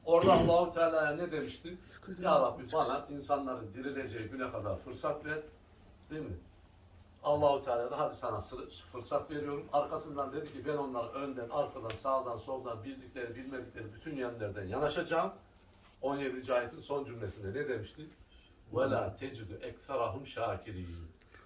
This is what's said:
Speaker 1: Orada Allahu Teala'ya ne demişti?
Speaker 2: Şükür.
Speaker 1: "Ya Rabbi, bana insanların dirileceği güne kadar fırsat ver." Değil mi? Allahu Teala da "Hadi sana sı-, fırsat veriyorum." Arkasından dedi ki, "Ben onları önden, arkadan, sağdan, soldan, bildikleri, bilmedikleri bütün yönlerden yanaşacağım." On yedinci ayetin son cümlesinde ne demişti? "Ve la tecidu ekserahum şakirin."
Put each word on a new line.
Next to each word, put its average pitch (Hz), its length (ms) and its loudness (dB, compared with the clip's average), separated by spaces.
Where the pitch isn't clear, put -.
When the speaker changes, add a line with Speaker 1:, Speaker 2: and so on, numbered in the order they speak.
Speaker 1:
Orada 170 280 10
Allahu 170 420 8
Teala'ya 160 420 4
ne 170 160 -4
demişti? 165 460 -6
Speaker 2:
Şükür. 185 260 -12
Speaker 1:
"Ya 165 220 6
Rabbi, 131 320 0
bana 147 380 2
insanların 131 640 -2
dirileceği 131 540 -6
güne 127 240 -6
kadar 101 260 -2
fırsat - 460 -4
ver." 151 140 -4
Değil 156 120 -6
mi? 90 140 -8
Allahu 147 400 6
Teala 120 280 0
da 117 80 -2
"Hadi 123 160 2
sana 107 260 -2
sı-, - 280 -8
fırsat - 600 -4
veriyorum." 143 420 -4
Arkasından 143 600 0
dedi 147 200 -6
ki, 139 140 -10
"Ben 147 100 0
onları 123 320 -2
önden, 127 420 -6
arkadan, 139 380 -2
sağdan, 123 480 0
soldan, 120 480 -6
bildikleri, 127 500 -8
bilmedikleri 120 600 -8
bütün 151 220 -8
yönlerden 107 520 -4
yanaşacağım." 160 640 2
On 139 140 0
yedinci 127 380 -2
ayetin 127 260 0
son 143 240 -2
cümlesinde 110 560 -6
ne 147 80 -2
demişti? 123 380 -6
"Ve 131 180 4
la - 260 0
tecidu 110 380 -8
ekserahum 127 720 -4
şakirin." 90 840 -6